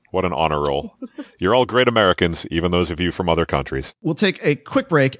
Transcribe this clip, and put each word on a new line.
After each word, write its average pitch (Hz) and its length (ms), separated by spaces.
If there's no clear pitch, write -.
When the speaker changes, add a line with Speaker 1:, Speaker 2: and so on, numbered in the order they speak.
Speaker 1:
What 92 140
an 87 80
honor 76 280
roll. 73 360
<laughs> - 220
You're 101 160
all 127 100
great 123 220
Americans, 92 640
even 85 220
those 87 180
of 80 80
you 87 140
from 90 160
other 82 180
countries. 67 560
Speaker 2:
We'll 160 140
take 196 280
a 147 120
quick - 320
break, 135 320